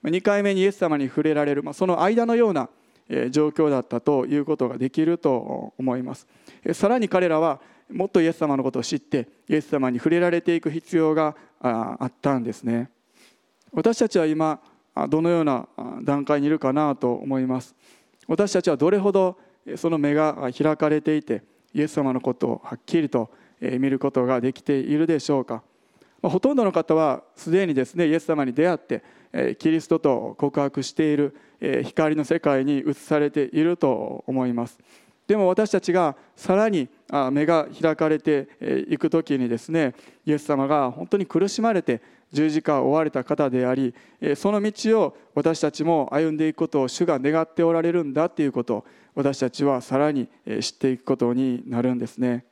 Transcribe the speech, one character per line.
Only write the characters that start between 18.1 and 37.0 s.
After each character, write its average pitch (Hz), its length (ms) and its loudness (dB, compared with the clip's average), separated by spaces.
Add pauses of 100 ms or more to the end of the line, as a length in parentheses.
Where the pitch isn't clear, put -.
私 196 260 0
た 185 80 2
ち - 80 0
は 147 80 2
ど 151 120 2
れ 202 80 2
ほ 202 140 0
ど、 185 260 2 (280)
え - 80 -12
ー、 - 40 -10
そ 170 120 -2
の 165 100 0
目 147 160 2
が、 151 300 0
あ、 127 60 -4
開 151 240 0
か 151 140 0
れ 151 120 2
て 156 140 0
い 151 60 0
て、 - 220 -6 (300)
イ 147 80 0
エ 151 60 0
ス 151 60 -10
様 139 180 0
の 127 80 -2
こ 127 140 -2
と - 140 -2
を 120 160 -4
は - 120 -12
っ - 100 -16
き 170 140 0
り 147 100 -2
と、 120 200 -2 (320)
え 127 160 -4
ー、 - 20 -2
見 135 100 0
る 135 100 0
こ 143 120 -2
と 127 140 2
が 127 160 0
で 127 100 -2
き - 100 -12
て 139 160 0
い 147 200 -2
る 160 100 0
で 160 120 2
し - 120 -10
ょ 139 80 2
う 123 60 -4
か。 113 180 -10 (580)
ま 202 60 0
あ、 151 40 0
ほ 180 80 0
と 269 140 2
ん - 20 2
ど 247 80 2
の 190 80 2
方 160 240 2
は 156 280 2 (120)
す - 160 -6
で 190 160 4
に 156 60 0
で 131 120 0
す - 100 -16
ね、 170 120 2
イ 151 60 2
エ 165 60 2
ス - 60 -14
様 151 200 0
に 123 80 -4
出 151 140 2
会 175 80 2
っ - 20 -6
て、 - 260 -8 (280)
え 131 200 -2
ー、 110 40 -4
キ - 160 0
リ 160 100 2
ス - 60 -16
ト 160 120 2
と 117 380 0
告 143 220 -2
白 139 240 -2
し - 100 -10
て 156 200 2
い 143 40 0
る、 143 180 0 (240)
え 131 200 -2
ー、 - 40 -4
光 156 320 0
の 151 80 -2
世 170 160 0
界 139 260 2
に 143 140 0
移 143 140 -2
さ - 260 -2
れ 147 120 0
て 143 220 -2
い 151 100 2
る 170 140 0
と - 500 -2
思 131 200 -2
い 123 60 -2
ま 120 140 -4
す。 - 100 -20 (500)
で 214 100 4
も 196 100 4
私 202 240 2
た 196 80 2
ち 175 140 -2
が 170 240 2 (180)
さ - 200 0
ら 214 140 4
に、 156 200 -2 (200)